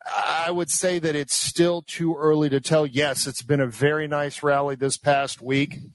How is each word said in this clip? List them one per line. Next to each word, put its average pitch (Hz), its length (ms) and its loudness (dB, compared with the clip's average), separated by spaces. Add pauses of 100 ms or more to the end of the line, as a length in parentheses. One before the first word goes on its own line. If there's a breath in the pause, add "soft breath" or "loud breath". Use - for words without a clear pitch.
I 165 440 0
would 175 200 -2
say 180 280 0
that 156 160 0
it's 143 200 -2
still 170 460 2
too 165 340 -4
early 151 340 2
to 135 120 2
tell. 156 240 2
Yes, 139 420 0
it's 127 160 -8
been 139 160 2
a 131 80 2
very 147 400 0
nice 147 340 -4
rally 143 340 0
this 131 220 -2
past 139 440 0
week. 135 380 -2 (160)